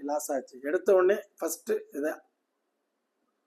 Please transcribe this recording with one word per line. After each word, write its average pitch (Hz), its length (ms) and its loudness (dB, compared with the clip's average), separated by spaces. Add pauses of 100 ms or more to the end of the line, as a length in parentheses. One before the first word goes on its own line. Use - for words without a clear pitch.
லாஸ் 147 300 -6
ஆச்சு." 131 300 -8
எடுத்த 180 320 2
உடனே 190 260 4 (180)
ஃபர்ஸ்ட் 165 340 -6
இதான். 156 480 -6 (1300)